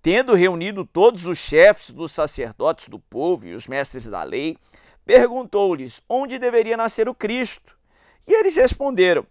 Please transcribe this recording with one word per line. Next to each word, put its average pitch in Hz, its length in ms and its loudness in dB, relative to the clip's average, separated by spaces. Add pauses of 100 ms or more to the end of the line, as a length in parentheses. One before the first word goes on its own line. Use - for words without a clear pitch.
Tendo 233 340 0
reunido 180 520 0
todos 185 400 2
os 175 100 -6
chefes 175 540 4
dos 147 220 -12
sacerdotes 139 760 -6
do 107 120 -18
povo 135 480 -6
e 85 60 -14
os 113 120 -16
mestres 131 400 -8
da 98 160 -10
lei, 123 340 -8 (480)
perguntou-lhes 202 1040 0
onde 254 300 -4
deveria 226 380 0
nascer 226 320 -2
o 254 60 -8
Cristo. - 640 -6 (480)
E 330 80 0
eles 415 220 2
responderam 214 760 2